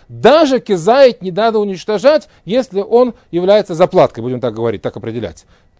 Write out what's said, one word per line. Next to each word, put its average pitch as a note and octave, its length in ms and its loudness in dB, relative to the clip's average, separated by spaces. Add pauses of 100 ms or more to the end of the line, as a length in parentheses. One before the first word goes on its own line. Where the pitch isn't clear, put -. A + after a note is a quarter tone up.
даже B3+ 500 2
кизайт A3 640 2
не F3+ 100 -8
надо A3 280 -2
уничтожать, G#3 680 -2 (160)
если G3+ 380 -4
он A#3 320 0 (180)
является F#3 440 2
заплаткой, D#3 480 2
будем B2 180 -6
так A#2 120 -4
говорить, A2+ 280 -4
так A#2 160 -8
определять. A2+ 480 -10 (340)